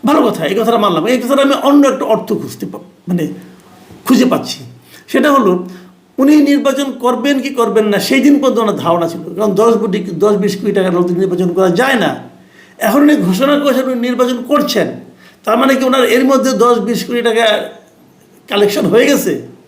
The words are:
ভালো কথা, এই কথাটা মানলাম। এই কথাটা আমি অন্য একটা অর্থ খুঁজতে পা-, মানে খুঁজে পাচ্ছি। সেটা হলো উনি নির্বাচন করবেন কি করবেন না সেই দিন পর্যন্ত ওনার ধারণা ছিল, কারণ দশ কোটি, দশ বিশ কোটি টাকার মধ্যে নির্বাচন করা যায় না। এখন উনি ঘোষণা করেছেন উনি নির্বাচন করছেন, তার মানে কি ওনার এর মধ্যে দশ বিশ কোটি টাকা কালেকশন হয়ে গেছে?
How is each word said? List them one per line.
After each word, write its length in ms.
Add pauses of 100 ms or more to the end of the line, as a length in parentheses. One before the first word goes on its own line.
ভালো 200
কথা, 200
এই 80
কথাটা 240
মানলাম। 280
এই 120
কথাটা 240
আমি 120
অন্য 340
একটা 160
অর্থ 240
খুঁজতে 380
পা-, 120 (300)
মানে 180 (800)
খুঁজে 200
পাচ্ছি। 340 (500)
সেটা 240
হলো 340 (520)
উনি 180
নির্বাচন 560
করবেন 480
কি 80
করবেন 360
না 160
সেই 200
দিন 180
পর্যন্ত 200
ওনার 180
ধারণা 320
ছিল, 280
কারণ 180
দশ 220
কোটি, 220
দশ 380
বিশ 200
কোটি 160
টাকার 200
মধ্যে 220
নির্বাচন 340
করা 220
যায় 240
না। 280 (560)
এখন 220
উনি 160
ঘোষণা 420
করেছেন 260
উনি 160
নির্বাচন 420
করছেন, 440 (580)
তার 140
মানে 160
কি 100
ওনার 200
এর 200
মধ্যে 280
দশ 260
বিশ 260
কোটি 180
টাকা 460 (800)
কালেকশন 380
হয়ে 200
গেছে? 360 (260)